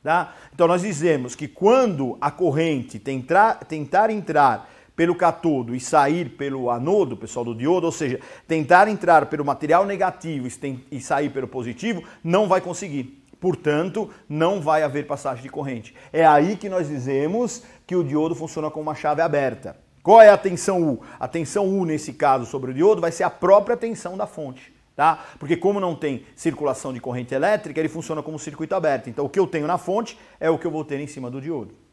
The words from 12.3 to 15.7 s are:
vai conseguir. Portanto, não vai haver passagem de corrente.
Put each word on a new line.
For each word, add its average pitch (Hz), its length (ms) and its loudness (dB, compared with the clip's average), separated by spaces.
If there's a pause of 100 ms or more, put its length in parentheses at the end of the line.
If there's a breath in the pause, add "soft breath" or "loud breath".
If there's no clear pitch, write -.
vai 185 140 2
conseguir. 170 640 -10 (160)
Portanto, 175 680 -2 (180 loud breath)
não 170 320 0
vai 156 220 2
haver 143 240 -4
passagem 135 360 -8
de 135 60 -16
corrente. 135 460 -10 (180 loud breath)